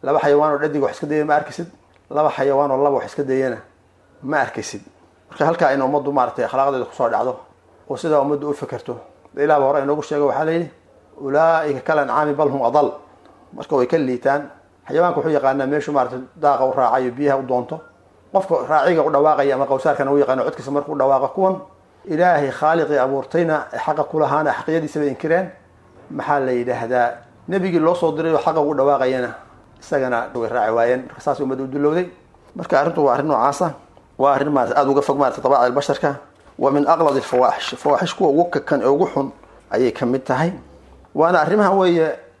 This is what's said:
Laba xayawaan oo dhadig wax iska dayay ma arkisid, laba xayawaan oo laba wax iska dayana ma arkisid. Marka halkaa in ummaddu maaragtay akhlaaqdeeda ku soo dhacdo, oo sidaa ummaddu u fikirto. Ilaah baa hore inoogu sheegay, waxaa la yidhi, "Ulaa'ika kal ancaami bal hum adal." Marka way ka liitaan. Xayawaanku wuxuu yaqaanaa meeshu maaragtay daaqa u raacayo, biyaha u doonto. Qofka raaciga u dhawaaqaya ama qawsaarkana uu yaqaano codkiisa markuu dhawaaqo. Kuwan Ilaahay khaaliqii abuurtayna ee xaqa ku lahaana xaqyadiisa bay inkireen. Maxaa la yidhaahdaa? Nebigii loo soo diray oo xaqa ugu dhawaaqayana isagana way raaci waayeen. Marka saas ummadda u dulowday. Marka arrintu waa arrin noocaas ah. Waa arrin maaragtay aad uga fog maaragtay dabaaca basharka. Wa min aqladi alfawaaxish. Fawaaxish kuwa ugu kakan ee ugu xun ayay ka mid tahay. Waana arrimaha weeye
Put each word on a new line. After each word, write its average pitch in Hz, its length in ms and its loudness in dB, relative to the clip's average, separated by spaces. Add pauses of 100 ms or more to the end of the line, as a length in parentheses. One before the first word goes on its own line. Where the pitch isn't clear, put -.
Laba 143 160 0
xayawaan 151 340 2
oo 139 60 -2
dhadig 147 240 -2
wax 127 120 -2
iska - 120 -10
dayay 151 180 -2
ma 151 120 0
arkisid, 156 300 -6 (440)
laba 151 200 0
xayawaan 139 420 0
oo 131 100 0
laba 143 160 2
wax - 80 -6
iska - 160 -8
dayana 131 340 -2 (680)
ma 139 180 -2
arkisid. 110 400 -6 (500)
Marka - 160 0
halkaa 165 280 2
in 139 80 0
ummaddu 139 300 0
maaragtay 123 320 0
akhlaaqdeeda 131 460 0
ku - 40 -20
soo 120 140 0
dhacdo, 117 280 -2 (520)
oo 135 80 -6
sidaa 156 240 2
ummaddu 143 300 -2
u - 20 -2
fikirto. 123 460 -10 (380)
Ilaah 147 240 2
baa 135 60 2
hore 139 160 2
inoogu 147 200 -2
sheegay, 147 240 -2
waxaa 135 180 0
la 160 80 0
yidhi, 165 180 -4 (520)
"Ulaa'ika 151 640 2
kal 156 120 2
ancaami 143 360 0
bal 147 160 0
hum 135 160 -4
adal." 147 260 2 (640)
Marka - 220 -4
way 123 100 4
ka - 120 0
liitaan. 139 520 -2 (380)
Xayawaanku 156 320 0
wuxuu 160 180 -2
yaqaanaa 135 280 0
meeshu 147 260 -2
maaragtay 127 280 -2 (160)
daaqa 139 300 2
u 131 60 0
raacayo, 127 400 2
biyaha 139 260 0
u 135 80 -4
doonto. 127 340 -4 (520)
Qofka 190 220 0 (140)
raaciga 156 380 4
u 156 40 0
dhawaaqaya 143 440 4
ama 135 120 0
qawsaarkana 139 440 0
uu 143 80 4
yaqaano 131 260 2
codkiisa 127 260 -6
markuu 143 280 -4
dhawaaqo. 135 300 2
Kuwan 190 280 0 (480)
Ilaahay 160 460 2
khaaliqii 151 480 0
abuurtayna 139 720 0
ee - 60 -8
xaqa 151 320 -2
ku 156 80 -4
lahaana 147 340 0
xaqyadiisa 160 460 -4
bay 147 100 0
inkireen. 165 420 -2 (600)
Maxaa 143 300 -2
la 131 120 0
yidhaahdaa? 120 560 0 (400)
Nebigii 180 300 0
loo 165 160 4
soo 170 180 0
diray 160 220 -2
oo 143 80 2
xaqa 160 180 0
ugu 151 140 0
dhawaaqayana 131 600 0 (460)
isagana 127 540 -2
way 117 140 -4
raaci 110 240 0
waayeen. 120 340 2
Marka - 140 -20
saas 143 200 -4
ummadda 131 220 -4
u 135 40 -8
dulowday. 147 400 0 (500)
Marka 165 240 0
arrintu 160 240 0
waa 127 100 4
arrin 139 140 0
noocaas 156 340 2
ah. 160 100 -2 (460)
Waa 139 160 4
arrin 135 160 0
maaragtay 127 320 2
aad 135 60 2
uga 139 140 2
fog 143 160 0
maaragtay 131 260 0
dabaaca 127 260 4
basharka. 143 460 -2 (420)
Wa 135 120 2
min 143 180 2
aqladi 156 320 4
alfawaaxish. 123 580 0
Fawaaxish 147 380 0
kuwa 180 140 2
ugu 156 200 4
kakan 147 320 -2
ee 113 60 0
ugu 147 260 2
xun 135 160 -2 (400)
ayay 120 220 0
ka - 140 -4
mid 127 180 -2
tahay. 156 280 -2 (600)
Waana 175 260 2
arrimaha 190 300 2
weeye 175 480 2 (220)